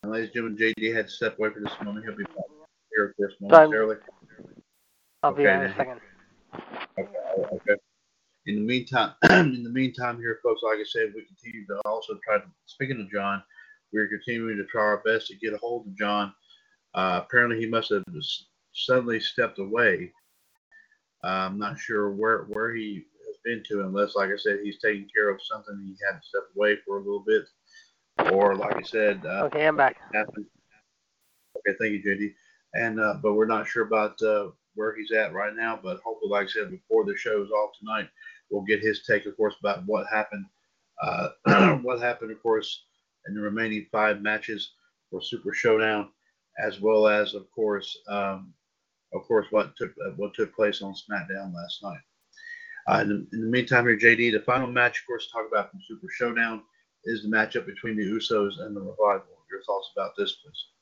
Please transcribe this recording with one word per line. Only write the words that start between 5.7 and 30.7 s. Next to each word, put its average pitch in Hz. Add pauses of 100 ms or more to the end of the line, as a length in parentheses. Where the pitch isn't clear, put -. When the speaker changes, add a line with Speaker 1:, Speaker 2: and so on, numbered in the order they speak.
Speaker 2:
a 98
Speaker 1:
then. -
Speaker 2:
second. - (1000)
Speaker 1:
Okay, -
okay. - (680)
In 101
the 107
meantime, 117
<clears throat> -
in 147
the 117
meantime 123
here, 113
folks, 113
like 110
I 107
said, 110
we 110
continue 110
to 101
also 107
try -
to, - (220)
speaking 131
of 98
John, 98 (500)
we're 107
continuing 110
to 98
try 110
our 104
best 110
to 98
get 107
a -
hold 117
of 95
John. 104 (580)
Uh, 92
apparently 120
he 113
must 113
have 98 (140)
s-, - (300)
suddenly 120
stepped -
away. 98 (1120)
Uh, 95
I'm 98
not 107
sure 104
where, 107
where 113
he 107 (200)
has -
been 117
to, 104
unless, 101
like 101
I 101
said, 101
he's 101
taking 101
care 104
of 98
something 104
he 95 (100)
had 92
to -
step - (120)
away 104 (100)
for 98
a -
little 101
bit. 107 (840)
Or, 98
like 101
I -
said, 104
uh, 92
Speaker 2:
Okay, 151
I'm 156
back. 135 (180)
Speaker 1:
happened. 107 (1120)